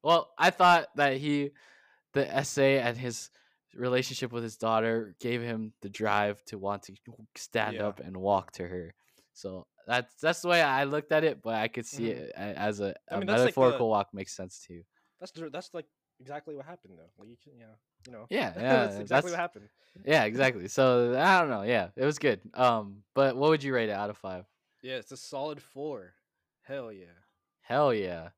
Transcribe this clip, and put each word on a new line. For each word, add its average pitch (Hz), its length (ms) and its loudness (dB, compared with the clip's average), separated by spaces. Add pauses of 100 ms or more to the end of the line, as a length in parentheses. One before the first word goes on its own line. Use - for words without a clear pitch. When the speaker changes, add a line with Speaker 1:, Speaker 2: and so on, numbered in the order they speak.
Speaker 1:
Well, 160 340 4
I 170 120 6
thought 175 460 6
that 139 220 2
he, 143 340 -2 (600)
the 139 160 0
essay 139 500 2
and 120 180 -2
his 123 320 -10 (440)
relationship 127 600 -2
with 120 100 -6
his 110 140 -10
daughter 113 640 0
gave 120 200 -2
him 110 300 -6 (100)
the 101 80 -12
drive 104 560 0
to 107 120 -12
want 98 260 -4
to 95 100 -20 (420)
stand 107 420 -4
Speaker 2:
Yeah. 104 100 -2
Speaker 1:
up 101 140 -6
and 92 160 -12
walk 95 360 0
to 90 140 -10
her. 90 260 -10 (400)
So 92 320 -14 (220)
that's, 120 280 -2
that's 165 260 -2
the 175 80 -4
way 170 120 6
I 139 240 2
looked 151 280 -2
at 156 100 4
it, 143 180 0
but 113 140 -4
I 110 140 0
could 117 160 -8
see 117 240 -6
Speaker 2:
Mm-hmm. - 140 -6
Speaker 1:
it - 120 -14
a-, 101 240 -10
as 104 220 -2
a, 98 140 -4 (140)
Speaker 2:
I - 60 -6
Speaker 1:
a - 40 -2
Speaker 2:
mean, 98 80 -4
that's 113 180 4
like 120 100 2
the 135 60 4
Speaker 1:
metaphorical 123 280 4
walk 101 240 2
makes 98 220 -10
sense 92 320 -12
too. 85 140 -16 (400)
Speaker 2:
That's - 100 -18
dir-, 160 180 -14
that's, 160 240 -14
like, 165 120 -10 (340)
exactly 147 360 -14
what 139 100 -14
happened 151 320 -20
though. 82 200 -20
Like, 104 120 -20
you 120 120 -20
can, 143 160 -20
yeah, 113 80 -20 (400)
you 127 80 -18
know. 110 160 -16
Speaker 1:
Yeah, 180 240 -4
Speaker 2:
<laughs> 85 40 -12
Speaker 1:
yeah, 98 40 -8 (260)
Speaker 2:
That's 101 120 -8
exactly 104 80 -8
Speaker 1:
that's 143 240 2
Speaker 2:
what 170 80 -6
happened. 107 300 -10 (360)
Speaker 1:
Yeah, 143 200 4
exactly. 113 420 0
So 123 500 4
I 180 220 6
don't 156 100 2
know. 104 140 -2
Yeah, 104 320 0
it 127 100 -2
was 147 140 0
good. 113 220 2 (120)
Um, 107 500 0 (100)
but 135 240 4
what 143 120 4
would 151 140 2
you 135 100 -4
rate 117 160 2
it 104 40 -2
out 104 160 -4
of 101 80 -10
five? 92 280 -12 (360)
Speaker 2:
Yeah, 131 140 -10
it's 113 160 -12
a 131 60 -16
solid 147 440 -10
four. 135 520 -12 (500)
Hell 131 300 -12
yeah. 92 120 -20 (560)
Speaker 1:
Hell 135 320 2
yeah. 90 440 -4